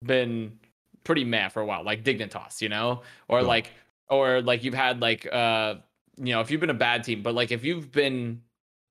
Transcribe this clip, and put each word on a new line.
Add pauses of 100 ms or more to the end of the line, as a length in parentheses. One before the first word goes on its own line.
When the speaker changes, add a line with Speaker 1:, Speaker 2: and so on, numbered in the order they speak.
Speaker 1:
been (520)
pretty
meh
for
a
while,
like
Dignitas,
you
know? (280)
Or
Speaker 2:
Sure.
Speaker 1:
like, (380)
or,
like,
you've
had,
like,
uh, (460)
you
know,
if
you've
been
a
bad
team,
but,
like,
if
you've
been (480)